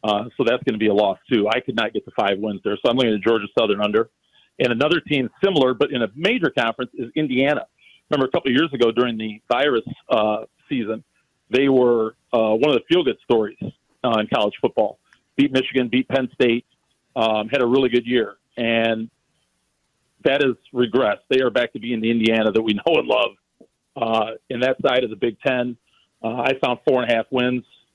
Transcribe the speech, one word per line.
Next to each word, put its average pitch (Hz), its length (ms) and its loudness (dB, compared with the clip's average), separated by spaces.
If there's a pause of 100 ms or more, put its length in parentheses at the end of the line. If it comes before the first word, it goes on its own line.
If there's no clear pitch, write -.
Uh, 104 220 0 (120)
so 135 80 0
that's 120 200 0
gonna 113 120 -2
be 107 120 0
a 104 40 2
loss 98 260 2 (140)
too. 104 160 2
I 117 120 0
could 120 160 -8
not 113 180 -2
get 107 100 -6
to - 60 -18
five 101 280 0
wins 104 260 -6
there. 101 200 -2
So 123 60 4
I'm 120 60 0
looking 120 180 2
at 101 80 -4
Georgia 107 240 2 (120)
Southern 104 220 0
under. 107 300 0 (480)
And 123 140 2
another 151 280 0
team 135 300 -2 (120)
similar, 156 300 2
but 135 180 0
in 127 120 -2
a 110 120 -2
major 175 360 0
conference, 120 420 -4
is 120 240 -10
Indiana. 139 500 0 (440)
Remember 139 160 0
a 131 40 -4
couple 139 200 -2
of 123 60 2
years 160 180 0
ago 117 180 2
during 117 240 0
the 110 320 -8
virus, 127 360 0 (260)
uh, 107 340 0 (240)
season, 113 340 -6 (460)
they 135 220 2
were, 120 460 2 (180)
uh, 110 180 2
one 123 180 2
of 139 40 2
the 120 140 0
feel-good 160 360 0
stories, 110 320 0 (480)
uh, 117 140 0
in 107 80 -2
college 107 340 -2
football. 107 380 -2 (380)
Beat 139 160 2
Michigan, 131 360 0
beat 127 200 -2
Penn 131 260 -2
State, 120 320 0 (500)
um, 110 320 0
had 131 140 0
a 120 40 2
really 127 220 2
good 113 180 0
year. 113 300 -2 (220)
And 113 500 -2 (1160)
that 139 180 2
has 131 120 0 (180)
regressed. 123 560 0
They 131 140 2
are 123 80 0
back 120 240 -2
to - 40 -10
being 117 220 -6
the 113 100 -2
Indiana 110 400 2
that 110 120 0
we 110 100 0
know 139 260 0
and 123 80 -2
love, 113 240 0 (640)
uh, 113 360 -2 (180)
in 120 120 -6
that 131 200 0
side 127 240 0
of 110 60 -6
the 107 60 -12
Big 113 240 -4
Ten. 123 360 -2 (460)
Uh, 113 180 -6
I 131 180 0
found 123 200 -2 (100)
four 127 140 2
and 117 80 -2
a 117 40 4
half 113 160 0
wins 123 340 -2 (300)